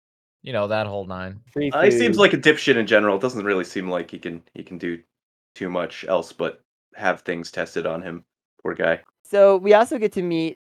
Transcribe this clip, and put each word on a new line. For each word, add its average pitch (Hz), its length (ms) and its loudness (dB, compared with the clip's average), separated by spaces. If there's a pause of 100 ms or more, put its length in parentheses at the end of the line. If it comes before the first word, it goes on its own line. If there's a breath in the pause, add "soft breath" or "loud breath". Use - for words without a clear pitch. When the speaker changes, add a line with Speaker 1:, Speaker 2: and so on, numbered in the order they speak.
(420)
Speaker 1:
you 131 100 -14
know, 104 160 -2
that 107 180 -2
whole 101 200 -8
nine. 92 340 -12 (120)
Speaker 2:
Free 147 200 -4
Speaker 3:
Uh, 151 100 0
he 208 80 6
seems 233 260 2
Speaker 2:
food. 202 60 4
Speaker 3:
like 175 100 6
a 156 60 0
dipshit 151 380 4
in 110 100 0
general. 104 300 4
It 95 60 -2
doesn't 123 220 -4
really 98 200 0
seem 92 260 -8
like 87 200 -6
he 90 100 -14
can, 85 220 -12 (120)
he 95 80 -16
can 90 160 -16
do 85 220 -8 (560)
too 95 120 -8
much 87 400 -6
else 87 240 -2
but - 280 -6 (340)
have 92 280 -2
things 85 280 -8
tested 87 360 -6
on 82 160 -6
him. 85 220 -14 (380)
Poor 90 120 -6
guy. 82 260 -2 (240)
Speaker 2:
So 196 320 6
we 202 180 4
also 247 240 2
get 208 140 -2
to 190 100 -4
meet 165 360 -4 (180)